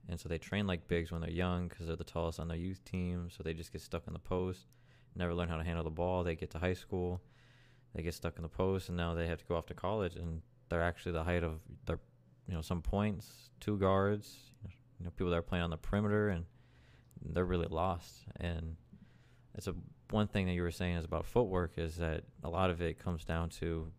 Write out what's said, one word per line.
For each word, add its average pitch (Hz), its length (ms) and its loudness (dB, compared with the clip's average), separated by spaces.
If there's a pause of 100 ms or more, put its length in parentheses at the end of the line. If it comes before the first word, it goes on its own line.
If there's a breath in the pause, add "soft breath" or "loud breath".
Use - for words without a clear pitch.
And 85 100 -4
so - 80 -10
they 82 100 2
train 101 300 0
like 87 220 0
bigs 85 200 2
when 85 120 -2
they're 80 80 -2
young 90 400 0
'cause 82 180 -8
they're 82 80 -2
the 82 80 -8
tallest 85 340 -2
on 80 120 -4
their 85 80 -2
youth 92 260 -4
team. 90 460 -2
So - 140 -12
they 82 100 -2
just 82 180 -8
get 82 100 -8
stuck - 260 -6
in 82 60 -6
the 80 60 -6
post, 92 480 -2 (480 loud breath)
never 87 180 2
learn 87 140 2
how 82 80 0
to 80 80 -2
handle 82 220 0
the 80 40 -2
ball. 90 360 2
They 85 100 2
get - 160 -8
to 82 80 -6
high 90 140 2
school, 90 500 -2 (680 loud breath)
they 82 100 -4
get 85 100 -2
stuck - 220 -4
in - 80 -10
the 80 60 -6
post, 95 400 2
and 87 80 -2
now 85 160 0
they 82 140 0
have 82 120 -2
to - 60 -18
go 87 100 0
off 82 120 -2
to - 60 -12
college, 92 440 0
and 82 240 -4 (260)
they're 85 160 2
actually 87 300 0
the 80 100 0
height 87 200 4
of 80 180 -2 (240)
their, 82 160 0 (440)
you 92 80 -4
know, 80 80 -2
some 87 200 -2
points, - 680 -2 (100)
two 104 160 0
guards, 98 760 4 (120)
you - 420 -14
know, 87 60 -6
people 90 200 2
that 85 60 6
are 85 40 4
playing 87 220 0
on 85 60 0
the 80 80 -2
perimeter, 104 500 4
and 87 180 0 (760 loud breath)
they're 90 240 2
really 87 220 2
lost. 85 580 -2 (100)
And 82 400 -4 (800 loud breath)
it's - 120 -6
a, 90 80 -2 (360)
one 104 160 4
thing 98 200 2
that 90 60 2
you 87 100 2
were 85 80 0
saying 87 240 0
is 82 100 -2
about 82 180 -2
footwork 92 540 2
is 82 200 -2
that 80 260 0 (200)
a - 60 -4
lot 90 220 4
of 85 100 -2
it 82 160 0
comes 87 280 -4
down 82 220 0
to 82 520 -4